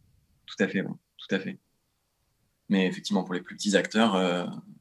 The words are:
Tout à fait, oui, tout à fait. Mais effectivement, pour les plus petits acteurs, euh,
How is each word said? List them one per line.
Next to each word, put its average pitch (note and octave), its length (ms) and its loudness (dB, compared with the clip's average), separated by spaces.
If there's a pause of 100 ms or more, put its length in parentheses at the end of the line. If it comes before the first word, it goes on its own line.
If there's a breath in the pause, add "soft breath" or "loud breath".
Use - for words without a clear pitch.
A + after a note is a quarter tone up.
(460)
Tout - 160 -4
à F#2+ 60 2
fait, F#2+ 140 -2
oui, D#2+ 100 -6 (240)
tout - 180 -6
à F#2+ 40 0
fait. - 200 -8 (1080)
Mais F#2+ 180 4
effectivement, F#2+ 380 -2
pour F#2 100 -8
les F2 60 -2
plus - 160 -16
petits G2+ 200 2
acteurs, G#2+ 400 4
euh, F2+ 280 2 (360)